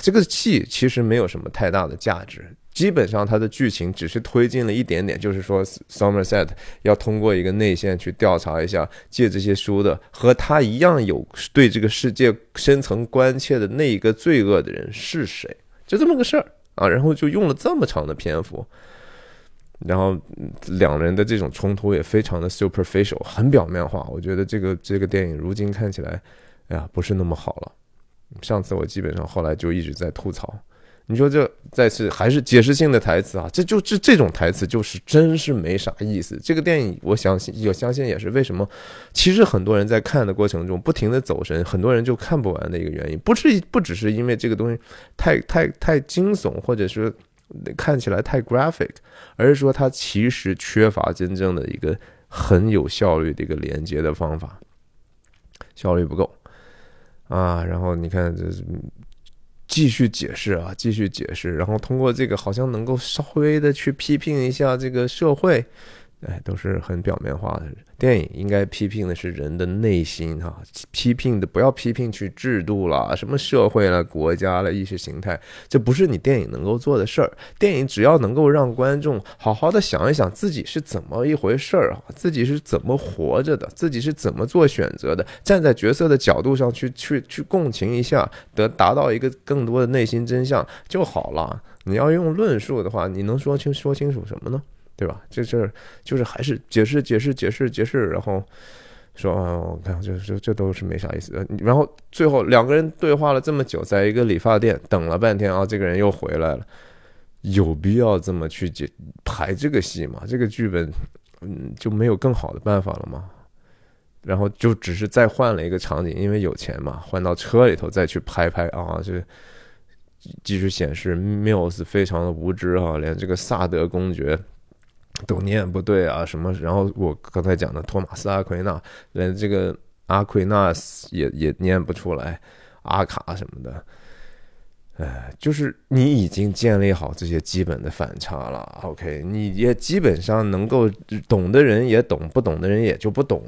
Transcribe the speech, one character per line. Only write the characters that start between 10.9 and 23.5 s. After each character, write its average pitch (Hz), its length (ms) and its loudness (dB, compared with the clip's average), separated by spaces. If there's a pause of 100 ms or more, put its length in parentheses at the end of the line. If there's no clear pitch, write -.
有 82 240 -2 (280)
对 131 160 10
这 110 100 -2
个 107 80 2
世 113 240 -2
界 117 240 4 (200)
深 139 260 4
层 113 240 -4
关 131 320 2
切 135 200 0
的 104 80 0
那 131 240 0
一 104 80 0
个 110 140 2
罪 131 320 4
恶 98 160 6
的 50 100 -4
人 50 220 -10
是 127 320 -6
谁， - 240 -10 (380)
就 - 100 0
这 302 100 4
么 339 80 6
个 254 80 2
事 302 140 0
儿 - 100 2 (280)
啊， 95 120 0
然 113 160 4
后 156 120 4
就 147 160 2
用 185 180 2
了 135 60 2
这 339 200 0
么 226 120 2
长 76 200 -4
的 78 60 -6
篇 80 300 -4
幅。 - 200 -10 (1200)
然 87 100 0
后 95 180 2 (520)
两 80 360 2
人 87 140 2
的 104 80 4
这 113 140 0
种 80 120 -2
冲 98 240 -2
突 101 200 0
也 78 80 0
非 - 180 2
常 90 180 -2
的 85 120 -4
superficial， 95 760 -2
很 120 260 2